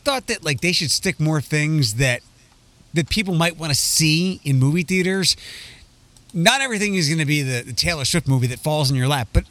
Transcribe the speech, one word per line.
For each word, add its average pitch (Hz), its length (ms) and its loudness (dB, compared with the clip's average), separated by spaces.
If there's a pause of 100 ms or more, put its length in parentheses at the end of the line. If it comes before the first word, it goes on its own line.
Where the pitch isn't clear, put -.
thought 269 220 -2
that, 220 160 -4
like, 147 180 -2
they 175 120 0
should 160 180 -2
stick - 300 -2
more 156 200 2
things 151 540 0
that, 123 280 0 (720)
that 156 140 0
people 196 260 -2
might 170 240 2
wanna 156 160 -4
see 160 680 2
in 139 160 2
movie 147 240 2
theaters. 185 540 0 (960)
Not 220 280 2
everything 208 320 -2
is 175 140 2
gonna 160 180 0
be 147 160 2
the, 127 200 -2
the 127 100 -12
Taylor 151 320 -2
Swift 165 220 0
movie 127 220 2
that 123 100 -8
falls 151 320 0
in 139 60 0
your 127 100 0
lap, 135 260 0
but, - 180 2